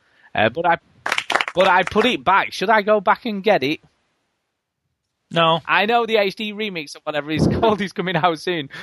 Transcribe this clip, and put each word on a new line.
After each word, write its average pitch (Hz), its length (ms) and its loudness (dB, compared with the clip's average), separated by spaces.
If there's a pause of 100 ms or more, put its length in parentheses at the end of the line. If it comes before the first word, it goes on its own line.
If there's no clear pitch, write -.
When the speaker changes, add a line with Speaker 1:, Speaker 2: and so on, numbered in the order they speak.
(360)
Speaker 1:
Uh, 107 140 4
but 160 160 -4
I, 170 120 2 (760)
but 190 140 4
I 185 140 4
put 208 220 0
it 196 200 -2
back. 180 260 2
Should 190 180 -4
I 220 120 4
go 214 180 2
back 196 260 0
and 202 160 -6
get 180 220 2
it?" 143 160 -2 (1500)
Speaker 2:
No. 165 360 2
Speaker 1:
I 175 200 2
know 233 200 2
the 220 120 0
H 202 180 0
D 214 180 -8
remix 190 420 -8
or 156 80 -20
whatever 151 280 -6
it's 156 160 2
<laughs> - 120 -2
called 214 220 2
is 190 120 -6
coming 180 220 -4
out 160 240 0
soon, 165 300 -4 (140)